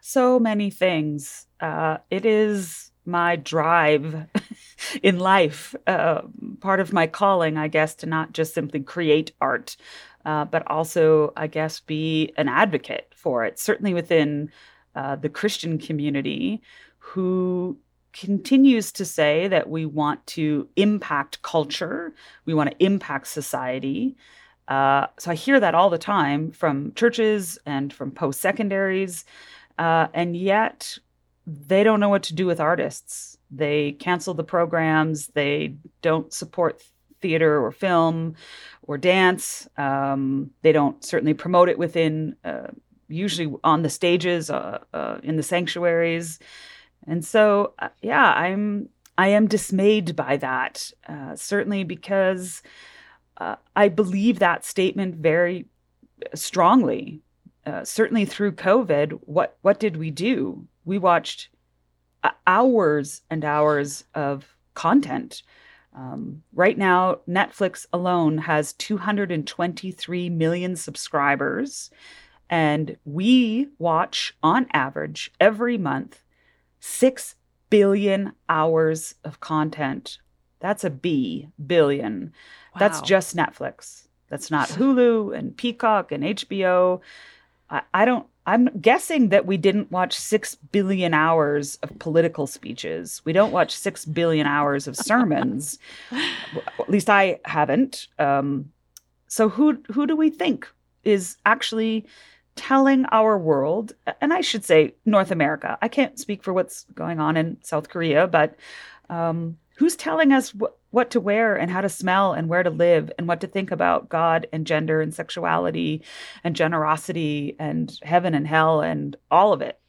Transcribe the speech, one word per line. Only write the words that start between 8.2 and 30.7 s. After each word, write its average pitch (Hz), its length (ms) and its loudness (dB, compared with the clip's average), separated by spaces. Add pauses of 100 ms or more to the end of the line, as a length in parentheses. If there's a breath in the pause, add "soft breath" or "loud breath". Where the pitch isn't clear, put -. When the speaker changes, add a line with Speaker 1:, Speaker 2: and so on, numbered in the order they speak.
Speaker 1:
just 160 220 -4
simply 151 260 -4
create 156 600 0
art, 131 360 -4 (480 loud breath)
uh, 151 200 -2
but 160 260 -4
also, 156 640 2
I 156 120 -6
guess, 156 320 -4
be 156 560 -2
an 151 120 0
advocate 143 680 -2
for 123 280 -2
it, - 140 -6
certainly 202 360 -2
within, 151 580 0 (420 soft breath)
uh, 139 220 -6
the 143 120 -6
Christian 165 480 -4
community, 147 840 -4 (360 soft breath)
who 180 800 -4 (340)
continues 226 800 4
to 196 120 -6
say 160 420 0
that 185 220 2
we 160 160 -6
want 147 420 -4
to 151 400 -2 (100)
impact 185 680 -2
culture, 170 720 -4 (320 loud breath)
we 160 80 -2
want 147 160 2
to - 120 0
impact 185 440 0
society. 135 920 -4 (520 soft breath)
Uh, 135 380 2 (120)
so - 120 -8
I 170 40 0
hear 262 260 4
that 175 140 2
all 185 160 6
the 170 80 -2
time 156 520 0
from 147 440 -2
churches 214 720 0
and 139 260 -6
from 135 180 -10
post-secondaries, 190 1160 -2 (520 loud breath)
uh, 165 360 2
and 170 200 -2
yet 196 600 -2 (500)